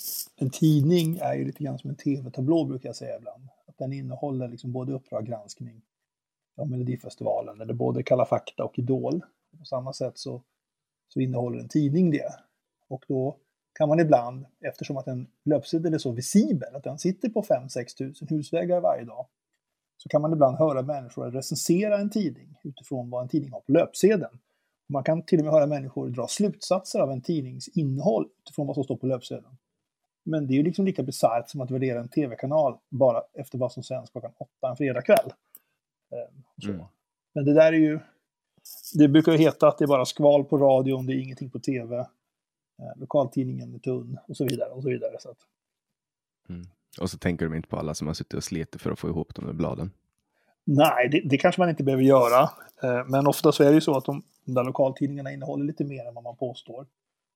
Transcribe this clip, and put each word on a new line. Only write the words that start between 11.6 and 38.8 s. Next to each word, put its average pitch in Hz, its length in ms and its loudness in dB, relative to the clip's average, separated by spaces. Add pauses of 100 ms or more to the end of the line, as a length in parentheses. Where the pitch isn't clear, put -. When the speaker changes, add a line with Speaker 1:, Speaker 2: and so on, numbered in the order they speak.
Speaker 1:
tidning 156 420 2
det. 147 180 -2 (600)
Och 131 200 -12
då 135 280 -4 (360)
kan 151 160 2
man 160 120 4
ibland, 131 460 2 (140)
eftersom 143 360 -8
att 131 100 -8
en 131 200 -8 (180)
löpsedel 156 500 0
är 151 40 2
så 131 140 -2
visibel, 196 600 2
att 139 100 -12
den 151 140 -6
sitter 190 300 -2
på 214 140 -2
fem, 131 260 -2
sex - 260 -8
tusen 139 340 -10
husväggar 170 520 -2
varje 156 240 0
dag, 120 220 -14 (680)
så - 120 -18
kan 151 140 2
man 156 100 -2
ibland 135 260 4
höra 147 240 2
människor 131 480 -8
recensera 175 680 0
en 202 120 -4
tidning 190 520 -6
utifrån 127 480 -10
vad 123 120 -6
en 123 60 -10
tidning 139 240 -2
har - 80 -12
på - 120 -4
löpsedeln. 170 640 2 (500)
Man 135 160 -4
kan 165 180 0
till 175 160 2
och 151 60 2
med 151 100 2
höra 147 120 6
människor 135 420 -6
dra 123 180 -6
slutsatser - 720 -2
av 143 100 2
en 131 100 -6
tidnings 127 480 -6
innehåll 156 600 0 (120)
utifrån - 260 -8
vad 139 80 -6
som 139 100 -2
står 127 120 -4
på 127 100 -6
löpsedeln. 127 500 -6 (680)
Men 156 220 -2
det 127 80 0
är - 20 4
ju 143 60 4
liksom 180 220 0
lika 185 180 0
bisarrt 127 480 -2
som 143 100 -10
att 127 100 -8
värdera 127 300 -2
en 120 80 -10
T 151 180 -2
V-kanal 139 500 0 (120)
bara 123 340 2 (100)
efter 135 260 -12
vad 123 140 -2
som - 100 -12
sänds 107 280 -10
klockan 117 280 -12
åtta - 320 -8
en 123 60 -8
fredagkväll. 127 560 2 (800)
Ehm, 120 300 -12 (140)
och 139 60 -18
så. 101 80 -6
Speaker 2:
Mm. 90 140 -8 (500)
Speaker 1:
Men 147 100 -2
det 143 100 4
där 156 180 8
är 165 40 4
ju, 156 220 4 (960)